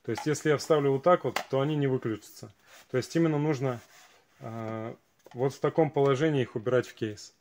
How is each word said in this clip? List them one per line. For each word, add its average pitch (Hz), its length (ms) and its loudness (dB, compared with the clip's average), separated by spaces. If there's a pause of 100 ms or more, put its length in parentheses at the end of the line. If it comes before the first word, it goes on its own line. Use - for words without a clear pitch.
То - 80 -8
есть, - 140 -6
если 151 240 0
я 143 80 4
вставлю 143 340 2
вот 135 120 0
так 175 200 4
вот, 123 160 -2 (100)
то 135 120 0
они 151 160 0
не 143 100 0
выключатся. 117 680 -6 (380)
То 127 60 -2
есть, - 180 -4
именно 160 240 2
нужно, 135 400 -2 (600)
а, 113 520 -8 (400)
вот 131 200 -2
в - 60 -18
таком 151 320 2
положении 139 500 2
их - 140 -4
убирать 123 320 0
в - 80 -20
кейс. 107 460 -8